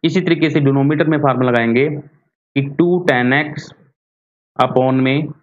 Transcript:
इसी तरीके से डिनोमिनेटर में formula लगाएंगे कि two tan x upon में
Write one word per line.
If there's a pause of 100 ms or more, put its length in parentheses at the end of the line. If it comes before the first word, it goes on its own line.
इसी
तरीके
से
डिनोमिनेटर
में
formula
लगाएंगे
कि (160)
two
tan
x (920)
upon
में (160)